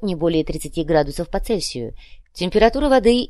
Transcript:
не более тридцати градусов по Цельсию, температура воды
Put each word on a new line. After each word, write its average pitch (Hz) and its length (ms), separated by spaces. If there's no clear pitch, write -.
не 190 140
более 165 280
тридцати 156 400
градусов 151 460
по - 100
Цельсию, 127 540
температура 220 560
воды 247 400